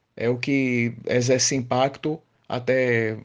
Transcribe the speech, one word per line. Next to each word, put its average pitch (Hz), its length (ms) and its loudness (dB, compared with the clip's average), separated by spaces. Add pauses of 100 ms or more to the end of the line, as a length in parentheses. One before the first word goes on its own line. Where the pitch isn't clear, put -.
(160)
é 117 140 0
o 123 80 -2
que 123 560 0 (120)
exerce 123 480 2
impacto 135 640 -2 (300)
até, 120 760 0